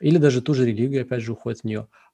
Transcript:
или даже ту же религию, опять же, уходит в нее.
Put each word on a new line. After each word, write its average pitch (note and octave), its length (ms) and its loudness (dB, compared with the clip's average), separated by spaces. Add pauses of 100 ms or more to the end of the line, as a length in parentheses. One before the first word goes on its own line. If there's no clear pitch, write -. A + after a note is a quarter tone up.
или D#3+ 180 4
даже C3+ 240 4
ту D3 120 -2
же B2+ 120 2
религию, B2 360 -2
опять B2 200 -6
же, A2+ 100 -8
уходит A#2 280 -8
в - 40 -10
нее. A2 220 -6 (280)